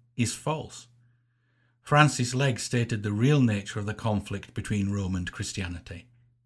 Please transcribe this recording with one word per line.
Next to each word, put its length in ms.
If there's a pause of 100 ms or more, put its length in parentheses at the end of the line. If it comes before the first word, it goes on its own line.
(180)
is 160
false. 540 (920)
Francis 540
Legg 240
stated 420
the 100
real 300
nature 380
of 60
the 100
conflict 580
between 360
Rome 260
and 160
Christianity, 720 (400)